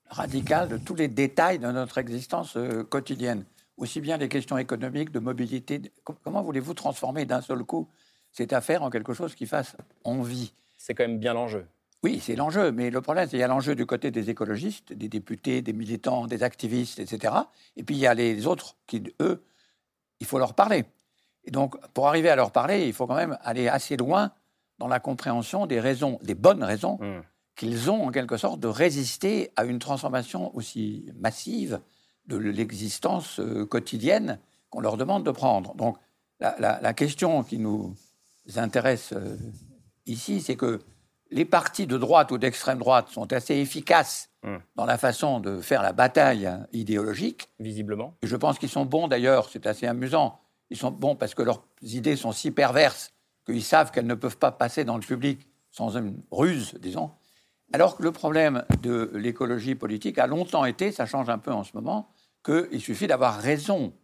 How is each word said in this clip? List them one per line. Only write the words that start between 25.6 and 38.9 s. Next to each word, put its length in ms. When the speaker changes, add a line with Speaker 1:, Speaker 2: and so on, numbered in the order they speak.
Speaker 1:
des 140
raisons, 420
des 120
bonnes 300
raisons 360
Speaker 2:
Mm. 220
Speaker 1:
qu'ils 340
ont, 160
en 40
quelque 260
sorte, 240
de 80
résister 880
à 80
une 140
transformation 800
aussi 500
massive 640
de 100
l'existence, 1040
euh, 240
quotidienne 760
qu'on 120
leur 180
demande 260
de 60
prendre. 460
Donc, 200
la, 180
la, 240
la 100
question 500
qui 160
nous 380
intéresse, 560